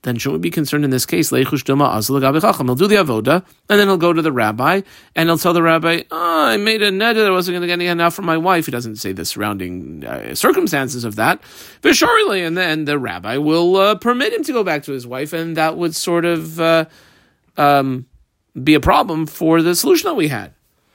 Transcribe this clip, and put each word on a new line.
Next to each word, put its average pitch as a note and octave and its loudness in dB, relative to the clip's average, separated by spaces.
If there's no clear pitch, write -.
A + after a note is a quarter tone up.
then B2 -4
shouldn't D3 -4
we F3 -2
be - -4
concerned D3 -2
in C3+ 0
this B2+ -2
case? E3 0
Leichush C3 0
duma C#3 2
azul A2 -2
l'gabe C#3 2
chacham. E3+ 2
He'll B2+ 2
do F3+ 2
the G#3 4
avoda, C#3+ 2
and G#3 4
then G3+ 4
he'll F#3+ 2
go E3+ 2
to E3 0
the D#3 0
rabbi, B2+ 0
and E3 2
he'll E3 2
tell F3 2
the E3+ 2
rabbi, E3 2
"Oh, D#3+ 0
I A3 2
made G#3+ 0
a G3+ 2
neder A3 0
that G#3+ 2
I F#3+ 2
wasn't F3+ -2
gonna F3 -4
get F3 -2
any F3 -2
enough E3+ 0
from G3 -10
my D#3+ 0
wife." E3+ 0
He C#3 -8
doesn't A#2 -8
say F#2+ -8
the F#2+ -8
surrounding, F2+ -8
uh, A#1 -10
circumstances D3 -2
of G#2+ -8
that. B2+ -2
Visharili, F#4+ 2
and E3 -4
then D#3+ -2
the D3 0
rabbi G#2 -6
will, E3 2
uh, G3+ 4
permit A#3+ -2
him G#4+ -4
to C#4+ -4
go A3+ 0
back D3+ -4
to D3 -10
his B2 -8
wife, C3+ -8
and E3 -6
that D#3+ 0
would E3+ -4
sort E3+ -2
of, D#3+ -4
uh, E3 2
um, C#3 2
be D3+ 6
a C#3+ 4
problem D#3+ 2
for D#3+ 0
the F3 2
solution E4 2
that E4 -2
we E3 0
had. G#2 -8